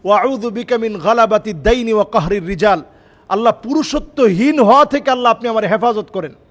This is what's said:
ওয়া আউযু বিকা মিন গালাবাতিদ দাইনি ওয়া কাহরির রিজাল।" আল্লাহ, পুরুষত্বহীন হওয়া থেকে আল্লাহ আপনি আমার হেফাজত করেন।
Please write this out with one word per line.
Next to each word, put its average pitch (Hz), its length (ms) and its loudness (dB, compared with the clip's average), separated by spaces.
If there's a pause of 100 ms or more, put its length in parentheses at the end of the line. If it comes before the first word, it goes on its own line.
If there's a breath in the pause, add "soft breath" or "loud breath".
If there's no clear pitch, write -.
ওয়া 196 160 2
আউযু 240 280 -4
বিকা 233 280 -4
মিন 220 220 -6
গালাবাতিদ 214 640 0
দাইনি 226 300 0
ওয়া 208 180 2
কাহরির 185 340 -2
রিজাল।" 185 360 0 (480 soft breath)
আল্লাহ, 214 240 0 (100)
পুরুষত্বহীন 277 960 0
হওয়া 254 260 6
থেকে 277 260 -2
আল্লাহ 247 200 2
আপনি 226 180 -4
আমার 220 160 -2
হেফাজত 214 460 -2
করেন। 160 240 -10 (160)